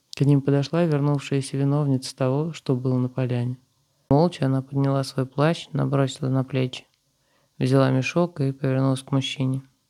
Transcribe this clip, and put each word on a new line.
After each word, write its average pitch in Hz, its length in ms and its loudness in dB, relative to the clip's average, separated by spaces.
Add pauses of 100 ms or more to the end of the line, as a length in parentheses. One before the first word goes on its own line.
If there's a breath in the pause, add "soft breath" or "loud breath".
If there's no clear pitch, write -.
(160)
К - 60 2
ним 139 180 6
подошла 143 440 2
вернувшаяся 143 720 0
виновница 139 600 0
того, 143 360 0
что - 220 -2
было 127 240 0
на 127 100 0
поляне. 123 500 -4 (520)
Молча 139 360 2
она 135 140 0
подняла 135 440 0
свой 131 200 -4
плащ, 151 480 -2
набросила 135 560 -2
на 131 140 0
плечи, 127 420 -4 (720)
взяла 131 340 4
мешок 170 500 0
и 135 100 -2
повернулась 135 520 -2
к - 100 -8
мужчине. 135 500 -2 (260)